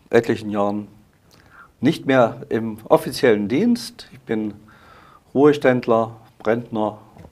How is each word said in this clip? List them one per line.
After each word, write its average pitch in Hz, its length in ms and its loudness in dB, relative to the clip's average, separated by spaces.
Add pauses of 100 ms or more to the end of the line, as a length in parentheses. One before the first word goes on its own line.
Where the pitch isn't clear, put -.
(100)
etlichen 107 400 0
Jahren 104 380 -4 (920)
nicht 151 260 -2
mehr 127 320 2 (100)
im 113 300 -6 (100)
offiziellen 117 580 2
Dienst. 214 640 -2
Ich - 80 -20
bin 107 360 -6 (760)
Ruheständler, 123 840 2 (280)
Rentner 107 540 -4 (340)